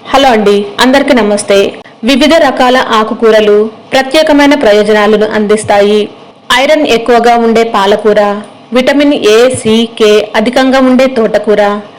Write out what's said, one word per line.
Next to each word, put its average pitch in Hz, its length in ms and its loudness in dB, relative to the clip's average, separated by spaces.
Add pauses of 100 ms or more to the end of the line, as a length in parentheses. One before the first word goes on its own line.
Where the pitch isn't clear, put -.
(140)
హలో 277 200 2
అండి, 202 200 2 (280)
అందరికీ 277 360 0
నమస్తే. 208 380 -2 (520)
వివిధ 277 260 2 (100)
రకాల 254 320 0 (220)
ఆకుకూరలు 214 580 0 (360)
ప్రత్యేకమైన 285 640 0 (100)
ప్రయోజనాలను 208 640 2 (100)
అందిస్తాయి. 208 640 0 (640)
ఐరన్ 302 240 0 (120)
ఎక్కువగా 233 360 2 (140)
ఉండే 226 160 0 (100)
పాలకూర, 208 480 0 (560)
విటమిన్ 285 380 0 (180)
ఏ, 220 60 2 (220)
సి, 220 140 0 (240)
కే 214 120 2 (300)
అధికంగా 262 480 0
ఉండే 254 180 2 (100)
తోటకూర 214 460 0 (360)